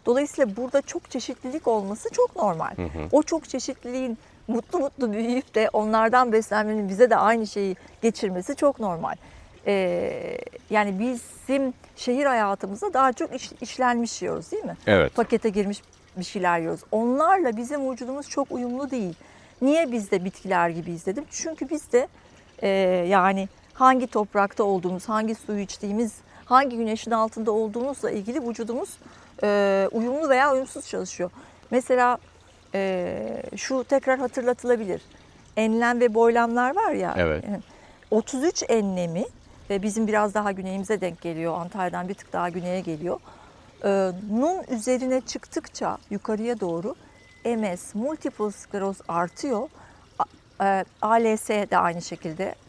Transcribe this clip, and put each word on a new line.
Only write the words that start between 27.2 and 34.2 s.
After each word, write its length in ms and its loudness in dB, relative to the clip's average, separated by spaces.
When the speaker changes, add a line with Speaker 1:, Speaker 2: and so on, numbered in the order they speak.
Speaker 1:
olduğumuzla 580 -2
ilgili 380 -4
vücudumuz, 500 -6
e, 500 2
uyumlu 360 -2
veya 240 6
uyumsuz 360 -4
çalışıyor. 420 -6
Mesela, 480 2
e, 680 -4
şu 280 -2
tekrar 340 2
hatırlatılabilir. 840 0